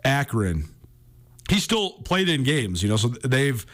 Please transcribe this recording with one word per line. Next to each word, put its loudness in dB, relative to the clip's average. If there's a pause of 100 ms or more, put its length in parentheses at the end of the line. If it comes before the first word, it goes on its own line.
Akron. 0 (840)
He 4
still -2 (100)
played 0
in 2
games, 0
you 0
know, 2
so 0
they've, 0